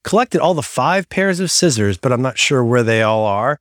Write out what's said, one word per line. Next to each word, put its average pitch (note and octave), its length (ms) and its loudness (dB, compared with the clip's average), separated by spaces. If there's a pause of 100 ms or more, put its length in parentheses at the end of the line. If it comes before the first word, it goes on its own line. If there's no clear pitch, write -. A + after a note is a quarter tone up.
collected G#3+ 400 0
all F3+ 100 2
the D3+ 100 -2
five E3+ 460 -2
pairs F#3+ 320 -2
of F3 100 -4
scissors, G#2+ 460 0
but B2+ 160 -2
I'm A#2+ 80 0
not C3 160 -4
sure C3 260 0
where A#2+ 200 2
they A2+ 180 2
all A2 240 2
are." A2 360 -2